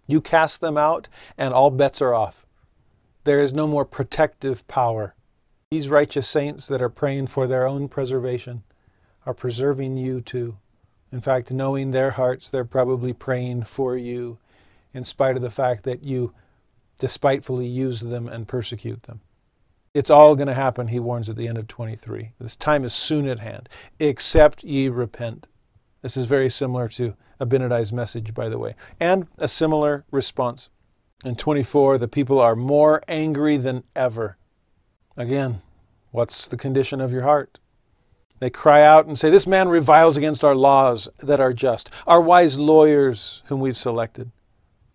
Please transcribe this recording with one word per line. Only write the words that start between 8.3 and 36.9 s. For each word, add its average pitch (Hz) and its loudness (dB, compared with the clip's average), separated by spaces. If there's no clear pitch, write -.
are 127 -8
preserving 131 -4
you 127 -6
too. 117 -10
In 127 -10
fact, 127 -2
knowing 135 -4
their 131 0
hearts, 127 -4
they're 127 -4
probably 127 -2
praying 123 -6
for 127 -6
you, 120 -10
in 127 -14
spite 131 -2
of 127 -6
the 120 -8
fact 127 -4
that 127 -8
you 127 -6
despitefully 131 -4
use 123 -6
them 117 -10
and 117 -14
persecute 113 -10
them. 113 -20
It's 143 -2
all 151 10
gonna 139 -2
happen, 127 -4
he 120 -6
warns 117 -8
at 110 -10
the 113 -8
end 117 -8
of 110 -10
twenty-three. 110 -12
"This 120 -14
time 147 -2
is 117 -6
soon 147 -4
at 123 -6
hand, 107 -16
except 151 0
ye 135 -2
repent." 120 -8
This - -10
is 131 -4
very 131 2
similar 123 -6
to 113 -8
Abinadi's 120 -2
message, 113 -10
by 117 -8
the 113 -8
way, 110 -10
and 175 0
a 156 -4
similar 151 -2
response. 127 -6
In 120 -8
twenty-four, 139 0
the 117 -4
people 139 0
are 117 4
more 147 2
angry 151 0
than 127 -6
ever. 113 -4
Again, 123 -4
what's - -6
the 123 -10
condition 131 -4